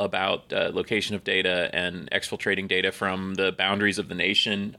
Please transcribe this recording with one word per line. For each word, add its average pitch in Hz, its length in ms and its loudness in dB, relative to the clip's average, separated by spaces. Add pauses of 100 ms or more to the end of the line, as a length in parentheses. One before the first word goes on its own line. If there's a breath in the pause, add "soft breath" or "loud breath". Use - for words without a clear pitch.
about, 95 520 0
uh, 90 220 2
location 101 400 0
of 98 80 -6
data 90 500 2
and 90 380 -4
exfiltrating 98 560 -2
data 92 240 2
from 95 460 -2
the 95 160 2
boundaries 98 480 2
of 98 80 -8
the 90 80 -6
nation. 101 640 0